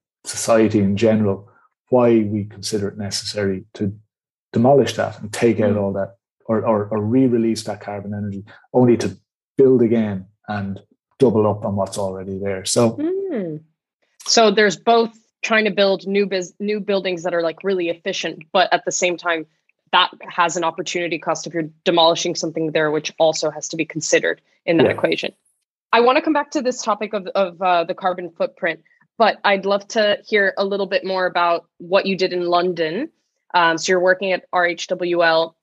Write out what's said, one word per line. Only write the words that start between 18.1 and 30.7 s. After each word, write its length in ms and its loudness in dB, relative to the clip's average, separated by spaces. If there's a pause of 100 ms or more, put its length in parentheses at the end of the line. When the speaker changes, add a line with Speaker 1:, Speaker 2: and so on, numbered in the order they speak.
Speaker 2:
but 220 2
at 120 0
the 60 -4
same 260 -2
time, 280 -4 (460)
that 180 2 (180)
has 300 -2
an 60 -4
opportunity 560 -4
cost 260 -6
if 80 -12
you're 160 -4 (140)
demolishing 520 2
something 360 -4
there, 200 2
which 280 -4
also 320 2
has 180 -12
to 80 -10
be 80 -2
considered 560 -2 (240)
in 120 2
that 100 6
Speaker 1:
Yeah. 60 2
Speaker 2:
equation. 380 -4 (640)
I 80 6
wanna 200 4
come 120 0
back 180 -2
to 100 -2
this 200 -4
topic 320 -4
of, 140 -6
of, 340 -2
uh, 220 2
the 100 -6
carbon 380 -4
footprint, 500 -6 (360)
but 280 2
I'd 200 2
love 240 -2
to 360 0
hear 320 2
a 80 0
little 220 -4